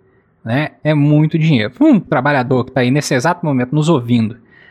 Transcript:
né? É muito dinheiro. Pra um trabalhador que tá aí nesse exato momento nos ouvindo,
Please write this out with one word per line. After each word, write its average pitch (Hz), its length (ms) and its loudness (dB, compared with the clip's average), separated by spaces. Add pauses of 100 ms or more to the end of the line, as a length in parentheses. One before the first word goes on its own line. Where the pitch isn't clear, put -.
(460)
né? 131 280 -4 (100)
É 151 100 0
muito 151 460 2
dinheiro. 135 320 0
Pra 302 160 0
um 247 120 4
trabalhador 131 640 0
que - 80 -10
tá 131 100 -2
aí 123 100 0
nesse 147 240 -2
exato 165 280 -2
momento 131 300 -2
nos 151 160 0
ouvindo, 120 480 0 (340)